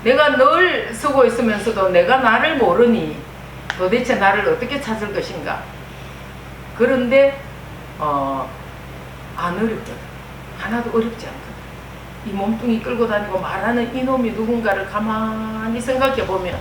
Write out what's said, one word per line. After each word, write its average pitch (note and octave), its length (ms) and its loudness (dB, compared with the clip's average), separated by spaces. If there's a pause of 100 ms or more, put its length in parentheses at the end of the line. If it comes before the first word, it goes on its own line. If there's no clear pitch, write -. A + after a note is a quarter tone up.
내가 C4+ 340 6
늘 D4 560 6
쓰고 C4+ 320 4
있으면서도 A3 640 2
내가 F3+ 280 6
나를 C4 400 4
모르니 G#3+ 600 4 (600)
도대체 A3+ 380 2
나를 G3 320 4
어떻게 A#3+ 320 0
찾을 G#3+ 340 -4
것인가? D#3 480 -6 (1160)
그런데, C4 600 4 (580)
어, C#3 500 -2 (920)
안 F3 180 -4
어렵거든. - 380 -4 (680)
하나도 A#3 300 -4
어렵지 A3+ 380 -2
않거든. - 200 -14 (800)
이 A3 60 -8
몸뚱이 A3 500 0
끌고 A#3 260 0
다니고 G3+ 320 -2
말하는 A#3+ 560 -2
이놈이 B3+ 360 0
누군가를 G#3+ 580 0
가만히 A3 920 -4
생각해 B3+ 460 0
보면 F#3 360 -2